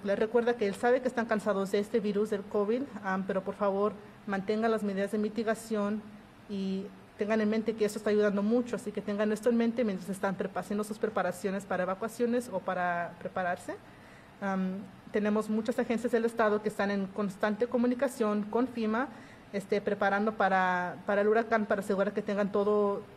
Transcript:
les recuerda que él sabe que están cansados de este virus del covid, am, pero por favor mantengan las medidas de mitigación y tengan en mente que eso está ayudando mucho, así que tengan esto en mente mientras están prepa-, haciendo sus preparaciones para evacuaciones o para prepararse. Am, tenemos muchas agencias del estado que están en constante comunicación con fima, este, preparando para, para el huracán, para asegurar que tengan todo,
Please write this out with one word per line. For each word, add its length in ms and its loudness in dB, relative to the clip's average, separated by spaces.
les 160 0
recuerda 360 4
que 120 0
él 80 0
sabe 280 4
que 60 0
están 180 -2
cansados 460 0
de 60 4
este 220 0
virus 300 0
del 120 -2
covid, 380 0
am, 200 0
pero 200 -2
por 100 -4
favor 380 2
mantengan 440 0
las 120 0
medidas 300 -2
de 60 0
mitigación 840 -2
y 380 -4
tengan 220 2
en 100 4
mente 240 0
que 100 0
eso 140 0
está 120 0
ayudando 320 4
mucho, 320 2
así 160 -6
que 100 -6
tengan 300 0
esto 200 2
en 60 4
mente 280 2
mientras 240 -2
están 260 -2
prepa-, 260 -4
haciendo 220 -2
sus 160 -6
preparaciones 680 -2
para 180 -2
evacuaciones 680 -2
o 80 -4
para 600 -2
prepararse. 580 -4
Am, 380 -2
tenemos 360 2
muchas 300 0
agencias 320 0
del 140 2
estado 360 2
que 100 -2
están 200 -2
en 160 -2
constante 600 -2
comunicación 760 0
con 220 0
fima, 420 -2
este, 280 0
preparando 520 2
para, 640 2
para 140 2
el 80 4
huracán, 380 4
para 160 0
asegurar 300 2
que 100 -2
tengan 280 0
todo, 520 2